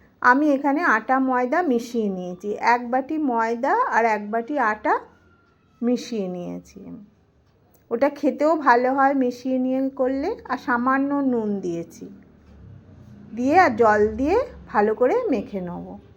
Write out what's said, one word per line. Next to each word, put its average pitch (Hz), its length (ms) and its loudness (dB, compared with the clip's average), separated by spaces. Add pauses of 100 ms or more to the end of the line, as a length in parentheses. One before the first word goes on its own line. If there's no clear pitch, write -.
(220)
আমি 269 280 6
এখানে 277 340 2
আটা 226 340 2
ময়দা 254 440 0
মিশিয়ে 233 460 -2
নিয়েছি, 180 420 -6 (100)
এক 240 300 2
বাটি 269 280 -2
ময়দা 240 560 0 (160)
আর 226 140 2
এক 214 260 0
বাটি 233 280 -4
আটা 233 360 0 (880)
মিশিয়ে 233 480 -2
নিয়েছি 175 480 -12 (100)
আমি। 175 180 -16 (840)
ওটা 233 180 0
খেতেও 294 480 0
ভালো 254 380 4
হয় 277 200 2
মিশিয়ে 262 440 -2
নিয়ে 262 300 0
করলে। 269 400 -2 (200)
আর 262 100 -4
সামান্য 269 560 0
নুন 247 340 0 (120)
দিয়েছি, 170 440 -8 (1300)
দিয়ে 262 240 2
আর 330 180 6
জল 214 240 4 (160)
দিয়ে 285 200 0 (300)
ভালো 214 280 0
করে 254 200 2 (160)
মেখে 202 300 -4
নেব। 175 260 -10 (300)